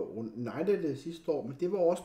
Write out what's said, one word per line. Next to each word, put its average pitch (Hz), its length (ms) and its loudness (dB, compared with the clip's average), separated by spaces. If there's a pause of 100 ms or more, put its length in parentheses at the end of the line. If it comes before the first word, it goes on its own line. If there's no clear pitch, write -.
(160)
United, 123 680 0
øh, 139 120 0
sidste - 340 -6
år, 147 160 -2
men 131 140 -6
det 180 120 0
var 202 60 2
også 180 260 4